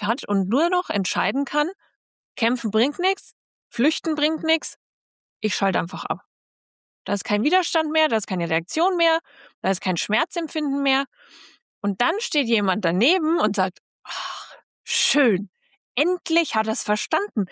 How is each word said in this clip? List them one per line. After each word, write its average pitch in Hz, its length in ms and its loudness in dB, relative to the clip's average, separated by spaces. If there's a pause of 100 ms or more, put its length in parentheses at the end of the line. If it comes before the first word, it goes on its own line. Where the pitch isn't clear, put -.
hat 208 260 -2
und 196 220 0
nur 294 200 2
noch 359 200 -2
entscheiden 202 560 -2
kann, 302 240 -2 (640)
kämpfen 233 340 0
bringt 233 300 0
nix, 381 340 -2 (360)
flüchten 311 460 0
bringt 302 280 0
nix, 320 320 -2 (640)
ich 208 160 -2
schalte 190 240 0
einfach 175 260 -6
ab. - 160 -6 (840)
Da 202 80 -2
ist 202 100 -2
kein 208 200 0
Widerstand 320 480 2
mehr, 311 160 2
da 240 100 2
ist 208 100 -4
keine 175 220 -2
Reaktion 311 480 0
mehr, 330 220 4 (420)
da 190 80 0
ist 190 100 0
kein 185 160 -2
Schmerzempfinden 285 880 -2
mehr. 269 220 2 (760)
Und 202 200 0
dann 277 180 2
steht 294 280 -2
jemand 202 360 2
daneben 311 560 2
und 214 160 0
sagt, 185 220 0 (260)
„Ach, - 520 -10 (280)
schön, 214 640 2 (460)
endlich 330 600 0
hat 220 120 0
er's 220 160 -2
verstanden, 226 680 0